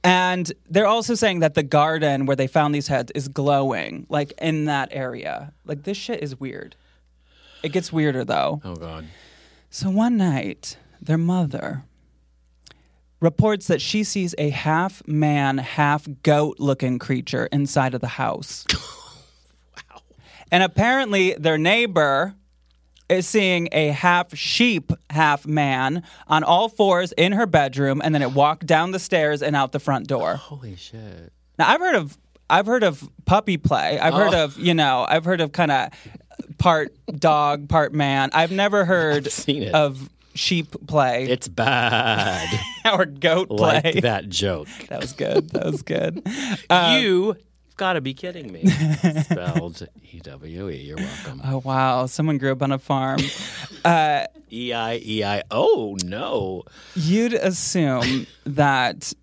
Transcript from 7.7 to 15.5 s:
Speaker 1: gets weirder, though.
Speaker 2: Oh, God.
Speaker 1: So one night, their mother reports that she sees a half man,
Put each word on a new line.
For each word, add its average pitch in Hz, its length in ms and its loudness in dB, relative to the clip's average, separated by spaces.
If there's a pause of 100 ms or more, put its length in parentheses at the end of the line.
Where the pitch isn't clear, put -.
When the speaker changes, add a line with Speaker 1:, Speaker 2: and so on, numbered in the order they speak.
Speaker 1:
gets 175 220 -2
weirder, 143 320 0
though. 71 400 -2
Speaker 2:
Oh, 90 100 -8
God. 80 300 -12 (640)
Speaker 1:
So - 200 -6
one 226 280 2
night, 143 580 -2 (260)
their 160 160 0
mother 165 680 -2 (1300)
reports 202 480 2
that 160 140 2
she 214 220 -2
sees 185 340 -4
a 147 120 0
half 160 580 -2
man, 147 500 2